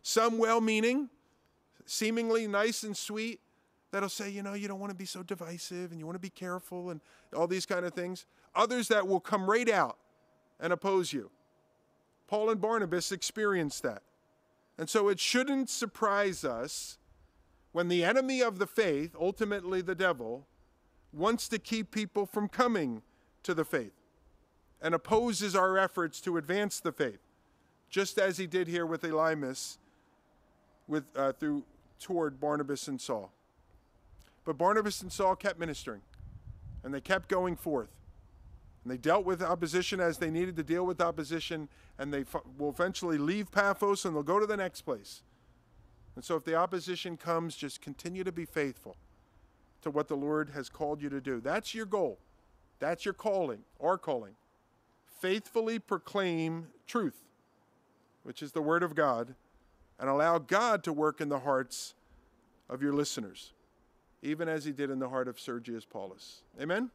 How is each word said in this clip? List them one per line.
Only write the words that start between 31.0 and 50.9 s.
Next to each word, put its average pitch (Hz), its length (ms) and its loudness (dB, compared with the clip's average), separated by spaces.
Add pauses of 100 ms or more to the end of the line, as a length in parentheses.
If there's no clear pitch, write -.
uh, 135 160 2
through, 147 320 -2 (340)
toward 156 400 -2
Barnabas 147 480 -2
and 135 140 -6
Saul. 104 320 -6 (1120)
But 160 120 -2
Barnabas 202 460 2
and 185 100 -10
Saul 190 220 4
kept 190 240 -4
ministering, 139 440 -6 (840)
and 135 100 -8
they 139 60 -6
kept 190 280 0
going 180 280 2
forth. 131 420 -4 (840)
And 120 80 -8
they 127 80 -6
dealt 165 260 4
with 180 160 0
opposition 175 580 0
as 170 200 2
they 165 120 0
needed 175 260 -2
to 160 60 -2
deal 170 220 0
with 180 160 -2
opposition, 160 680 -2 (260)
and 143 160 -6
they 139 80 -2
f-, 139 240 -6 (140)
will 147 100 0
eventually 170 480 0
leave 180 340 0
Paphos 202 540 2
and 170 100 -2
they'll 147 80 0
go 170 160 4
to 214 60 4
the 208 140 -2
next 185 240 -4
place. 110 400 -8 (920)
And 131 80 -14
so 170 140 -2
if 147 80 -2
the 160 100 0
opposition 175 600 0
comes, 165 400 -2
just - 240 -8
continue 175 440 -8
to 185 60 -2
be 165 140 -6
faithful 139 540 -4 (840)
to 156 100 -4
what 147 180 0
the 147 100 -2
Lord 151 320 0
has 143 180 -8
called 147 320 -4